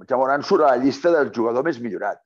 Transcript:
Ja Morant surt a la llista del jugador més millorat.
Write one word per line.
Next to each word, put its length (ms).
Ja 140
Morant 240
surt 180
a 80
la 120
llista 280
del 240
jugador 320
més 160
millorat. 420